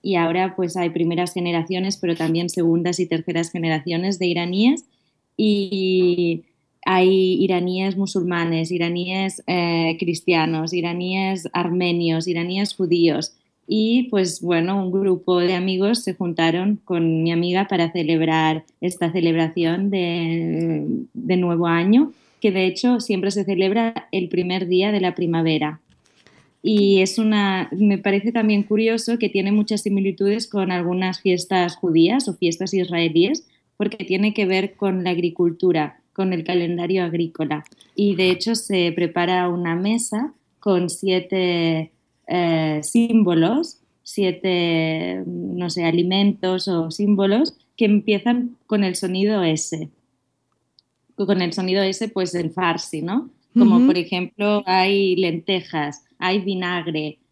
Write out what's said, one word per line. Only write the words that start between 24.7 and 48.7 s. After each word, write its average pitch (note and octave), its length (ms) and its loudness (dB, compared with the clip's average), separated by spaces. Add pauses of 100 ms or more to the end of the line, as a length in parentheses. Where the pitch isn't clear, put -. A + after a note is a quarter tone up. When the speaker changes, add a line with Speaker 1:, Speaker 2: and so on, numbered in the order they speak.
Speaker 1:
de G3+ 100 0
la F3+ 120 0
primavera. D#3+ 680 0 (840)
Y G3+ 380 4
es F#3+ 180 0
una, G3+ 520 0
me G3+ 280 2
parece G3+ 320 0
también G#3+ 320 2
curioso A3+ 560 0
que G#3 100 0
tiene G3 220 0
muchas G#3 320 0
similitudes G3 640 0
con F#3+ 240 -2
algunas F3+ 500 -2
fiestas F3+ 540 0
judías F3+ 520 2
o F#3+ 60 -4
fiestas E3+ 400 -2
israelíes, E3+ 760 0 (300)
porque G3+ 260 -4
tiene G3+ 300 0
que G#3 120 0
ver F#3+ 300 0
con F#3+ 280 -2
la F3+ 80 0
agricultura, E3+ 880 0 (120)
con F#3+ 200 -2
el E3 100 -4
calendario F3 600 -2
agrícola. D#3+ 600 -4 (320)
Y G3+ 200 2
de F#3 160 4
hecho A3+ 240 0
se F3+ 380 0
prepara F3 540 0
una F3 280 -2
mesa A3 580 -2 (260)
con F3+ 300 2
siete, F3+ 1000 0 (360)
eh, D#3+ 560 0
símbolos, A3 960 2 (240)
siete, E3+ 1200 -2
no F3 440 -6
sé, E3+ 160 -4
alimentos F#3 840 2
o E3 240 -2
símbolos G#3 640 2 (220)
que A#3 80 2
empiezan A3 720 0 (100)
con G#3 160 0